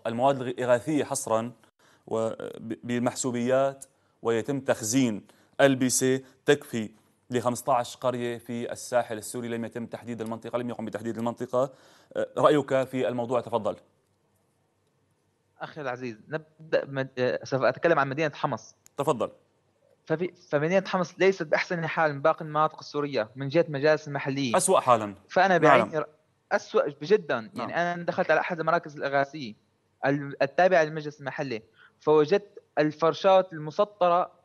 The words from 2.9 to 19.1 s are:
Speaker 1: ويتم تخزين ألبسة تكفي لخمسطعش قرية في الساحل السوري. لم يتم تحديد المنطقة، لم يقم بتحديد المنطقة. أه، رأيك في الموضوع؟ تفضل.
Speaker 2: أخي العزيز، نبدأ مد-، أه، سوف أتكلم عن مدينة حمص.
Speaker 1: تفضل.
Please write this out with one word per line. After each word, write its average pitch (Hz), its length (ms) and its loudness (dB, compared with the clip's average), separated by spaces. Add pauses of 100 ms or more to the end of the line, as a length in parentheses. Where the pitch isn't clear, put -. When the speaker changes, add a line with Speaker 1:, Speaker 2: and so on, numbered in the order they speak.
Speaker 1:
ويتم 117 380 -2
تخزين 120 680 0 (340)
ألبسة 131 640 4 (240)
تكفي 143 440 0 (400)
لخمسطعش 120 640 -2
قرية 120 420 -4
في 120 340 -8
الساحل 117 460 -4
السوري. 120 300 -8
لم 117 160 -4
يتم 113 220 -10
تحديد 113 340 -10
المنطقة، 113 380 -6
لم 120 100 -6
يقم 110 160 -8
بتحديد 110 340 -6
المنطقة. 123 540 -2 (440)
أه، - 120 -4 (100)
رأيك 135 460 4
في 127 240 -2
الموضوع؟ 120 320 -2
تفضل. 107 360 -2 (1800)
Speaker 2:
أخي 151 200 -12
العزيز، 123 360 -8 (120)
نبدأ 156 580 -4
مد-، 135 320 -8
أه، - 260 0
سوف 131 180 -2
أتكلم 151 360 2
عن 139 100 2
مدينة 147 260 -2
حمص. - 400 -6 (220)
Speaker 1:
تفضل. 127 340 0 (760)